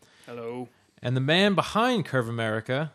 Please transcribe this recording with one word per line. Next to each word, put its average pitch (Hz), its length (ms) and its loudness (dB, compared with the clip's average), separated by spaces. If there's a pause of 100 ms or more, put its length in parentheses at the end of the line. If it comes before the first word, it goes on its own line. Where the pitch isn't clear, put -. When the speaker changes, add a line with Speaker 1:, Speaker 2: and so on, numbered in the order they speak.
(260)
Speaker 1:
Hello. 120 420 -10 (340)
Speaker 2:
And 123 140 0
the 131 60 2
man 180 340 4
behind 214 500 2
Curve 127 220 0
America 117 680 -4